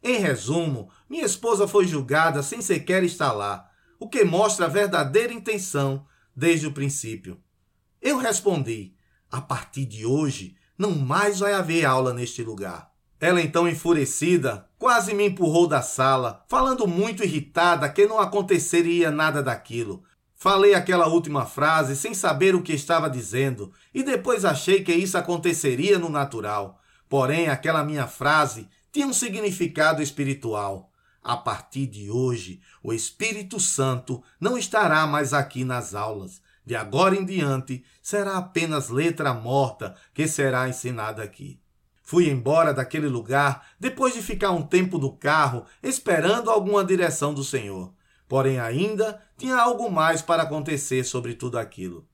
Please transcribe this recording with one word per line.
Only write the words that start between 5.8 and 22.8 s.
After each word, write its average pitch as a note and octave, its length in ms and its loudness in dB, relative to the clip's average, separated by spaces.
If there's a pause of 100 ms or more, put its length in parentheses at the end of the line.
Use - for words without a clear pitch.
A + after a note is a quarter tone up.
desde D#3 300 2
o C#3+ 60 -6
princípio. A#2 680 -8 (600)
Eu C4+ 160 0
respondi: C#3 760 -2 (380)
"A C3 80 -4
partir C3+ 460 -8
de A2 180 -12
hoje, C3 520 -2 (200)
não G3+ 140 -2
mais F3 480 0
vai G3+ 160 0
haver E3 320 2
aula C3 260 2
neste A#2+ 300 -6
lugar." F#2+ 500 -10 (260)
Ela F3 220 4
então, E3+ 260 2
enfurecida, D#3 1000 0 (100)
quase A3+ 360 2
me G3+ 120 2
empurrou F3 400 4
da D3+ 140 2
sala, C3 680 0
falando B3+ 380 2
muito G3+ 380 0
irritada D#3 640 2
que F#3+ 160 4
não A3 160 2
aconteceria F3 880 2
nada D3+ 320 0
daquilo. A#2 600 -6 (320)
Falei G3 400 6
aquela F3+ 320 4
última D#3 400 0
frase D3 500 2
sem A3 160 -4
saber F#3 420 2
o F3+ 60 4
que D#3+ 140 -4
estava D#3 340 0